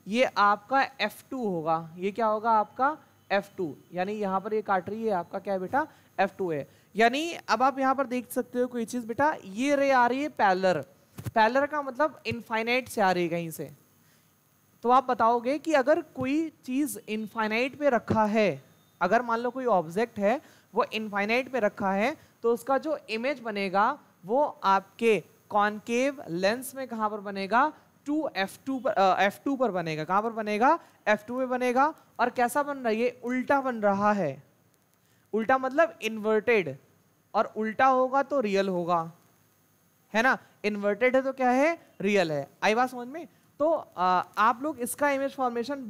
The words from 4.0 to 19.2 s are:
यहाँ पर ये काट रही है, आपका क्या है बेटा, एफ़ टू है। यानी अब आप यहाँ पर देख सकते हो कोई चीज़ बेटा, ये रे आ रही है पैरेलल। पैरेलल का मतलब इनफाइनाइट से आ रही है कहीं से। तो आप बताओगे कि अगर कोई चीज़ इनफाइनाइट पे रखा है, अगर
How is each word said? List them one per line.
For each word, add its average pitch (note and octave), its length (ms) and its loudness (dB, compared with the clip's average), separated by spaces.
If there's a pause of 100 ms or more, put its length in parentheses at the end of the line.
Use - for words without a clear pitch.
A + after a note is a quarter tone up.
यहाँ G3 280 -2
पर G#3+ 120 -8
ये G#3+ 80 0
काट G3 280 -2
रही A3 140 -8
है, A3 80 0
आपका F3+ 280 -4
क्या G3 140 -6
है F#3+ 60 -2
बेटा, B3+ 280 -2 (320)
एफ़ F#3+ 180 0
टू F#3 140 -4
है। C#3+ 160 -6 (280)
यानी C4 380 2 (160)
अब A3 140 2
आप C4+ 160 0
यहाँ C4+ 160 2
पर C4+ 120 -2
देख B3 240 -6
सकते B3 280 -4
हो B3 80 0
कोई A#3+ 180 -6
चीज़ B3 220 -8
बेटा, C#4 280 0 (100)
ये A#3+ 300 0
रे C#4 160 2
आ B3 160 6
रही B3+ 140 0
है D4 80 -2
पैरेलल। F#3 540 2 (520)
पैरेलल A#3+ 300 4
का D4 160 -4
मतलब C4+ 440 -2
इनफाइनाइट A#3 640 0
से - 120 -2
आ F#3+ 100 6
रही F3+ 120 2
है E3+ 60 0
कहीं E3+ 200 -4
से। D3+ 220 -12 (1120)
तो A#3 60 0
आप B3+ 140 8
बताओगे A#3+ 560 2
कि D#4+ 140 -4
अगर D4 280 4 (140)
कोई C#4+ 340 -2 (160)
चीज़ B3+ 320 -2 (120)
इनफाइनाइट A3 680 -4
पे D4 100 2
रखा A3 360 2
है, G3+ 380 2 (380)
अगर F#3+ 200 4